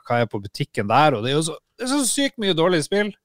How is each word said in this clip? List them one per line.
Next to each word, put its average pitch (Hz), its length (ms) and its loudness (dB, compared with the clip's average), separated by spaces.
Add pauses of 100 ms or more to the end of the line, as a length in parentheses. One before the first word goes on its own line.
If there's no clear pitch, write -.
Hva 120 160 2
er 107 80 -2
på 110 100 -6
butikken 101 480 -6
der? 135 280 4
Og 107 80 -4
det 135 80 -2
er 147 40 0
jo 160 120 0
så, 151 80 -12 (200)
det 240 80 -8
er 254 60 -4
så 294 160 0
sykt 277 340 -2
mye 190 160 0
dårlige 165 300 2
spill 202 240 0 (140)